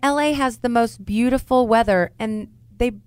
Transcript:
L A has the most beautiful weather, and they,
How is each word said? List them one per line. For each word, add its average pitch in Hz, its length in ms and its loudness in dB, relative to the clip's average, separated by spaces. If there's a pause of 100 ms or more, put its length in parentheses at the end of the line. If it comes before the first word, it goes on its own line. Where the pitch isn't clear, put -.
L 285 160 0
A 302 140 0
has 262 260 -2
the 247 100 -4
most 233 340 0
beautiful 247 640 0
weather, 208 520 2
and 214 300 -6 (280)
they, 240 140 -2 (160)